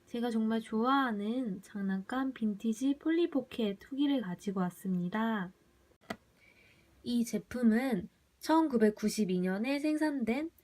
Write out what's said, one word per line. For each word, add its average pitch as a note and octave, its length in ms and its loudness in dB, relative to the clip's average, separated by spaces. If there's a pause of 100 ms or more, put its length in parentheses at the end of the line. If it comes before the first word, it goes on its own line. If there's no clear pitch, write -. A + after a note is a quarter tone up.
제가 A#3+ 260 -4
정말 A3+ 300 0
좋아하는 A3+ 1000 0
장난감 G3 720 -4
빈티지 A3+ 640 -2
폴리포켓 C#4 840 -2
후기를 C#4 380 0
가지고 F#3+ 400 -4
왔습니다. F#3 920 -2 (1500)
이 A#3+ 220 0
제품은 A3+ 840 0 (300)
천구백구십이 G#3+ 1000 2
년에 G#3+ 400 0
생산된 D4+ 720 0 (140)